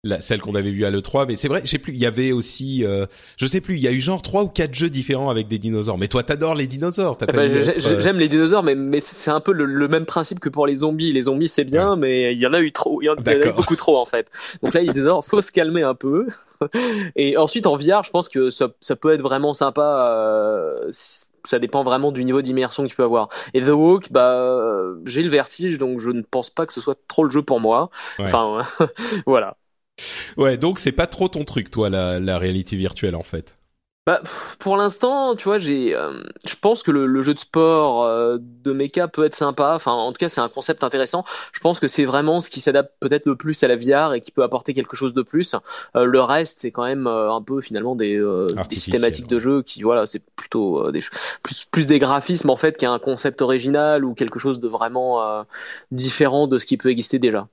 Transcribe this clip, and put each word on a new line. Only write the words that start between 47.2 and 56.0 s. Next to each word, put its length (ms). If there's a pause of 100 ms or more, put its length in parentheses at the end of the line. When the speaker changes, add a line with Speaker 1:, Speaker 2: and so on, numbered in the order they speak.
Speaker 2:
un 120
peu, 180
finalement, 340
des, 220
euh, 320
des 100
Speaker 1:
Artificiel, 360
Speaker 2:
systématiques 340
de 80
Speaker 1:
ouais. 60
Speaker 2:
jeu 200
qui, 200
voilà, 240
c'est 160 (120)
plutôt, 520
euh, 40
des 120
ch-, 100 (300)
plus, 280
plus 160
des 120
graphismes, 500
en 80
fait, 220
qu'un 200
concept 440
original 640
ou 80
quelque 240
chose 200
de 100
vraiment, 540
euh, 200 (500)
différent 560